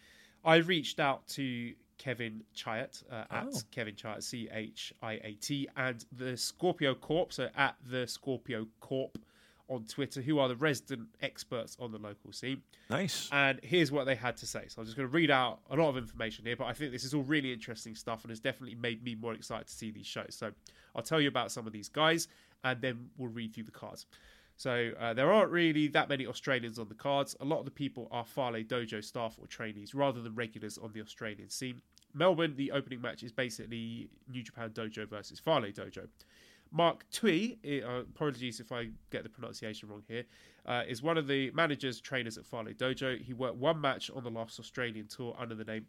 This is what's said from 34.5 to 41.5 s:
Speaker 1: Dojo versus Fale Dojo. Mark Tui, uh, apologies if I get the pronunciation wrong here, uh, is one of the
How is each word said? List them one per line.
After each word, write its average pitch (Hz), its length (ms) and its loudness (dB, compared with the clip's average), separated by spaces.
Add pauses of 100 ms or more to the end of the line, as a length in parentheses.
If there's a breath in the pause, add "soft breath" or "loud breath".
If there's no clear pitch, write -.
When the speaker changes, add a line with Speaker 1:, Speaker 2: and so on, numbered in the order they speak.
Speaker 1:
Dojo 110 360 -6
versus 101 320 -10
Fale 127 320 4
Dojo. 98 360 -10 (640 soft breath)
Mark 165 400 4
Tui, 214 480 4 (260)
uh, 123 140 -2
apologies 123 600 -2
if 117 120 -10
I 117 180 -4 (220)
get 101 100 -2
the 113 80 -8
pronunciation 113 600 -10
wrong 104 180 -12
here, 120 180 -6 (400 soft breath)
uh, 123 220 0
is 120 160 -4
one 165 160 4
of 143 80 0
the 135 240 2